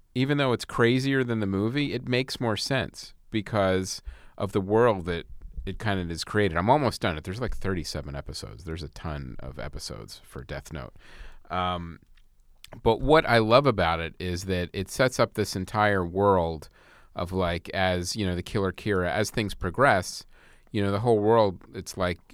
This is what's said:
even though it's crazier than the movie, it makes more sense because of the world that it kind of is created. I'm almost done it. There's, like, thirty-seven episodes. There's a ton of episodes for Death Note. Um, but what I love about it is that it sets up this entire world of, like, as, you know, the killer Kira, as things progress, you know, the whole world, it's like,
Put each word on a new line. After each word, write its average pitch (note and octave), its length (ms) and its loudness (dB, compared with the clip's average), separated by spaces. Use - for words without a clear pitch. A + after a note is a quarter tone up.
even C3+ 240 2
though C3+ 160 2
it's - 120 -2
crazier C3 580 4
than A#2 160 0
the G2+ 80 0
movie, A2+ 460 0
it A#2+ 140 -6
makes B2 320 0
more A2+ 180 0
sense - 580 -4
because F#2+ 720 0
of G2 140 -4
the G#2 100 2
world G2+ 440 2
that E2+ 200 -4
it F#2+ 140 -6
kind G2+ 220 -2
of F2 100 -4
is E2 140 -6
created. G2 340 2
I'm G2 140 2
almost C#3 300 2
done F#2 180 0
it. D2+ 40 -12
There's, F#2+ 160 -8
like, A#2+ 160 -2
thirty-seven D#2 600 -4
episodes. - 480 -12
There's E2 180 -8
a D#2+ 80 -10
ton C#2+ 520 -8
of C2 180 -10
episodes A1+ 680 -10
for - 180 -14
Death C#2 300 -10
Note. B1+ 220 -10
Um, F2 480 -4
but A2+ 180 4
what D3+ 300 4
I A#2 80 6
love A#2 300 6
about E2+ 320 2
it D#2+ 180 -6
is F2+ 280 -4
that F2+ 280 -2
it F#2+ 160 -4
sets B2+ 300 0
up A#2 160 2
this G#2 200 -2
entire G2+ 480 2
world F2 640 2
of, F2+ 160 -4
like, F2 440 -2
as, F2+ 400 0
you G#2 100 -2
know, F2+ 80 0
the F2 80 -2
killer G2 300 -2
Kira, F#2 400 0
as G2+ 180 0
things G#2+ 240 -2
progress, G2 720 0
you G#2+ 100 0
know, G2+ 100 2
the G2+ 100 0
whole A#2 180 4
world, G#2 420 4
it's - 200 -12
like, F2+ 220 0